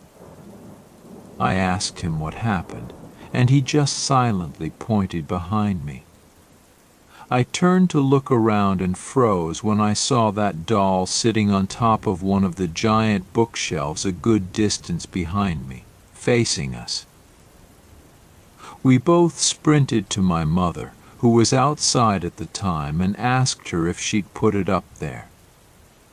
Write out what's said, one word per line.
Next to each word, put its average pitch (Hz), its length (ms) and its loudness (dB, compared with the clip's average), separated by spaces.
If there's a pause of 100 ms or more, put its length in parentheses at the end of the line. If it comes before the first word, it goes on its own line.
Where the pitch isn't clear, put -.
(1400)
I 123 140 0
asked 92 460 -2
him 82 200 -4
what 78 140 -6
happened, - 580 -6 (400)
and 123 200 2
he 139 100 6
just 143 360 0
silently 95 760 -2
pointed 95 560 -2
behind 90 580 -2
me. 67 180 -12 (1300)
I 127 140 2
turned 180 480 2
to 151 100 2
look 135 280 2
around 104 520 2
and 92 160 -2
froze 90 640 0
when 107 160 0
I 107 140 2
saw 113 380 0
that 95 340 -2
doll 95 400 2
sitting 107 440 0
on 98 160 2
top 110 400 0
of 92 160 -2
one 98 220 2
of 87 140 -2
the 92 100 -2
giant 107 640 0
bookshelves 85 720 -2
a 98 80 0
good 95 400 0
distance 98 540 -2
behind 85 640 -4
me, 64 160 -16 (280)
facing 95 600 -2
us. - 300 -10 (1800)
We 131 140 6
both 170 420 2
sprinted 135 720 0
to 104 120 -2
my 85 220 2
mother, 78 480 -2 (280)
who 120 100 2
was 113 240 4
outside 127 720 0
at 85 100 -8
the 82 120 -10
time, 80 520 -4
and 95 180 0
asked 127 520 -2
her 85 180 0
if 87 100 -4
she'd - 360 -4
put 107 200 0
it 98 140 -2
up 95 160 0 (160)
there. 64 300 -10 (840)